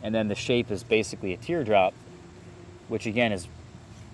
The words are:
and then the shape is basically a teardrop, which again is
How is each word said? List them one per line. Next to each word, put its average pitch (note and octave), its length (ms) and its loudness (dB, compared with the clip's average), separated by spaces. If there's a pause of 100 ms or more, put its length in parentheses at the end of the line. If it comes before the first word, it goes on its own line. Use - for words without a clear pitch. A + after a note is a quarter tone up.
and G#2+ 100 -2
then A2 140 2
the G2+ 80 0
shape A#2+ 340 0
is G2 140 -4
basically G#2+ 500 0
a F2 40 -6
teardrop, G#2+ 580 2 (920)
which A2+ 180 -2
again A#2 240 2
is F#2 160 -4 (680)